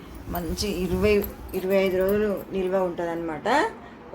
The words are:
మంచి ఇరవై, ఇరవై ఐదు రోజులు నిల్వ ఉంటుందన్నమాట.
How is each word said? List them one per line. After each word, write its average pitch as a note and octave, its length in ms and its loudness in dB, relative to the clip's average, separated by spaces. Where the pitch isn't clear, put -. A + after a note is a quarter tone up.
మంచి F3 340 -2
ఇరవై, F#3 300 4
ఇరవై F#3 180 2
ఐదు F#3+ 260 4
రోజులు G#3 260 2
నిల్వ F#3 320 2
ఉంటుందన్నమాట. E3 600 -4